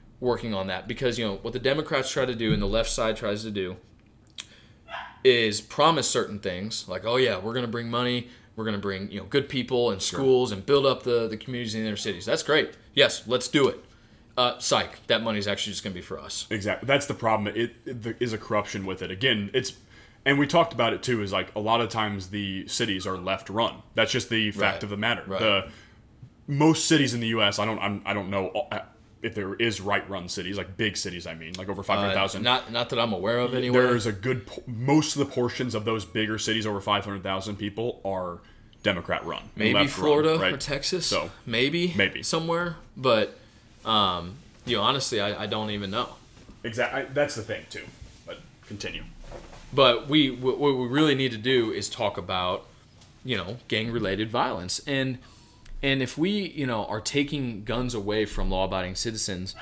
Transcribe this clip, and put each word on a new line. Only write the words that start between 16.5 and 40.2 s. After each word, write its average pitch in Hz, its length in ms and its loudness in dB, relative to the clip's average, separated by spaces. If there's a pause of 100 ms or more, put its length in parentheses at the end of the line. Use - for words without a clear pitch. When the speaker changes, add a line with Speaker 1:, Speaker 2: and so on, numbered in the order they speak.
Speaker 2:
Exactly. 104 340 -2
That's 139 220 2
the - 80 -4
problem. 107 400 2
It, 117 200 -2 (100)
it, 120 180 -10
there 113 160 -6
is 120 140 0
a 107 40 -4
corruption 101 480 -2
with 95 160 -4
it. 90 80 -6
Again, 101 440 0
it's, 127 200 0 (520)
and 143 120 4
we 143 80 4
talked 165 280 4
about 117 200 2
it 90 80 -6
too, 117 220 0
is, 95 80 -4
like, 92 240 -2
a 110 40 -4
lot 113 220 4
of 110 80 0
times 104 400 -2
the 98 380 -6
cities 98 400 -2
are 95 100 -4
left 92 320 -4
run. 98 320 -2 (140)
That's 113 160 2
just 120 180 -2
the 110 220 2
fact 98 240 2
Speaker 1:
Right. - 80 -6
Speaker 2:
of 101 60 -6
the 101 80 -4
matter. 113 280 -2
Speaker 1:
Right. 95 140 -4
Speaker 2:
The, 101 280 2 (840)
most 151 380 4
cities 143 260 4
in 120 60 -2
the 113 100 -2
U 113 120 2
S, 101 180 2
I 104 60 2
don't, 110 140 -2
I'm, 101 260 -2
I 101 80 -2
don't 98 160 -4
know, 98 180 0 (240)
uh, 104 80 -4 (440)
if 113 120 -4
there 98 200 -4
is 113 260 0
right 98 280 0
run 87 200 -6
cities, 95 260 -6
like, 95 220 -8
big 107 180 0
cities, 87 320 -6
I 82 60 -10
mean, 82 240 -14
like, 95 100 -10
over 98 160 -6
five 98 160 2
hundred 98 140 2
thousand. 98 340 0
Speaker 1:
Uh, 123 100 4
not, - 140 -6
not 120 200 -4
that 123 80 -2
I'm 113 120 2
aware 104 280 0
of 123 160 0
anyway. 123 260 4
Speaker 2:
There's 120 240 4
a 110 80 0
good 123 320 -4
po-, - 220 -14
most 135 500 2
of 139 100 2
the - 60 -12
portions 123 420 0
of 107 80 -2
those 110 220 0
bigger 110 320 0
cities 110 300 0
over 101 120 -2
five 101 240 2
hundred 101 200 -8
thousand 98 340 -4
people 104 480 -4
are 90 340 -4 (440)
Democrat 87 420 0
run 82 160 -4
and - 160 -16
Speaker 1:
Maybe 110 160 4
Speaker 2:
left 101 240 4
run, 120 80 0
Speaker 1:
Florida 151 320 6